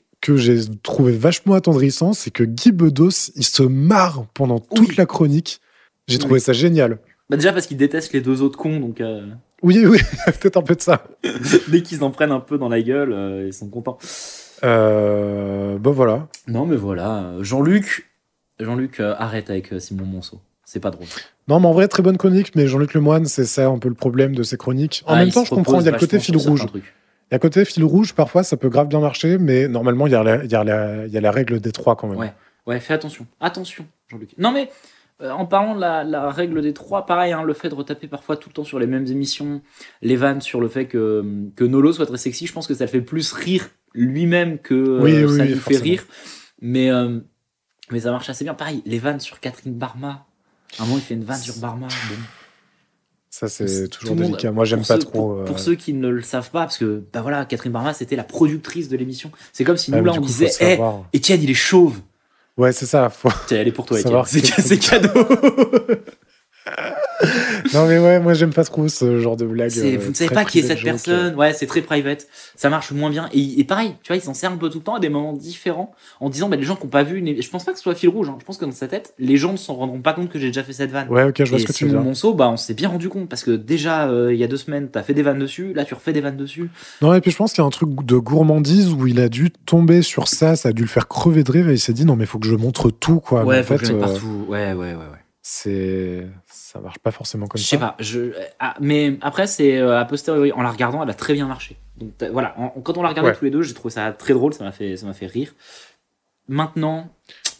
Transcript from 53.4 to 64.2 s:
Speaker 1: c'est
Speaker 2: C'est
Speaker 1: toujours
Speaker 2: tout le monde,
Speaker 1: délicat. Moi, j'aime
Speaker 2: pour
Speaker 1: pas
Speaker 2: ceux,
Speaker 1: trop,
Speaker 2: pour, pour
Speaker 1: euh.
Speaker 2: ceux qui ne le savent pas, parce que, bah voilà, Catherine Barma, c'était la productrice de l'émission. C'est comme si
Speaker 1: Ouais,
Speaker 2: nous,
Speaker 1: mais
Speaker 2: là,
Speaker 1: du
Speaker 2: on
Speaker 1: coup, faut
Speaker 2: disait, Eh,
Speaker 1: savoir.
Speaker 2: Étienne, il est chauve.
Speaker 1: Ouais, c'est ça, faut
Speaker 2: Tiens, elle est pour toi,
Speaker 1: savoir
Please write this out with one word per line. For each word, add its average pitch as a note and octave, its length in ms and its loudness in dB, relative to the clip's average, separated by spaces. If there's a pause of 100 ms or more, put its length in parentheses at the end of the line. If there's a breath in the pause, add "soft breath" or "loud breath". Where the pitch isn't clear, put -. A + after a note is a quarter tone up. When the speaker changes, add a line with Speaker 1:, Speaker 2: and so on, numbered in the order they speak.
Speaker 1:
c'est G#2 180 -6
Speaker 2:
C'est F#2+ 220 -4
Speaker 1:
toujours A2+ 220 -10
Speaker 2:
tout E3 40 -2
le E3+ 80 0
monde, E3+ 100 -2
Speaker 1:
délicat. A2+ 200 -4
Moi, A2+ 120 0
j'aime A2 160 0
Speaker 2:
pour G#2+ 80 -2
Speaker 1:
pas A#2 60 4
Speaker 2:
ceux, G#2+ 60 2
Speaker 1:
trop, A2 360 -4
Speaker 2:
pour, F#2+ 80 -8
pour F#2+ 120 -4
Speaker 1:
euh. - 20 -6
Speaker 2:
ceux E3+ 160 0
qui E3 180 -6
ne C3 160 -4
le A#2+ 140 -2
savent B2 280 -8
pas, E3 120 -4
parce D#3+ 160 -6
que, G#2+ 240 -2 (100)
bah A#2 80 -8
voilà, C#3 240 -4
Catherine B2 280 -6
Barma, A#2+ 200 -4
c'était - 240 -8
la A#2+ 80 -4
productrice D#3 640 -2
de C3 80 -4
l'émission. B2+ 360 -8 (200 soft breath)
C'est D#3+ 120 -4
comme F3 120 2
si - 140 -4
Speaker 1:
Ouais, F#3 80 2
Speaker 2:
nous, F3 60 4
Speaker 1:
mais F3 60 4
Speaker 2:
là, - 40 2
Speaker 1:
du E3 60 -2
Speaker 2:
on - 20 0
Speaker 1:
coup, C3+ 60 -4
faut B2+ 40 -2
Speaker 2:
disait, C3 280 2
Eh, F3 40 4 (120)
Speaker 1:
savoir. G#2+ 360 -2
Speaker 2:
Étienne, E3 300 2
il C3+ 80 2
est B2+ 40 2
chauve. D3+ 460 4 (560)
Speaker 1:
Ouais, B2+ 160 4
c'est B2+ 140 -4
ça, B2+ 240 2
faut - 200 0 (180)
Speaker 2:
Tiens, A2+ 120 2
elle A2 80 2
est A#2 40 4
pour - 140 -6
toi, A#2 140 0
Speaker 1:
savoir B2+ 320 2